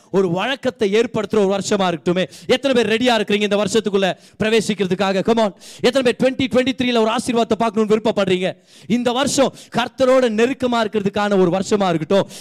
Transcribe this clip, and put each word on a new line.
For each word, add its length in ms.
ஒரு 200
வழக்கத்தை 640
ஏற்படுத்துற 520
ஒரு 120
வருஷமா 360
இருக்கட்டுமே. 360
எத்தனை 360
பேர் 180
ரெடியா 140
இருக்கிறீங்க 280
இந்த 140
வருஷத்துக்குள்ள 640
பிரவேசிக்கிறதுக்காக? 840
Come 160
on. 180
எத்தனை 320
பேர் 40
twenty 380
twenty-three-ல 440
ஒரு 120
ஆசீர்வாதத்தை 480
பார்க்கணும்னு 380
விருப்பப்படுறீங்க? 600
இந்த 260
வருஷம் 420
கர்த்தரோட 520
நெருக்கமா 560
இருக்கிறதுக்கான 540
ஒரு 120
வருஷமா 380
இருக்கட்டும். 400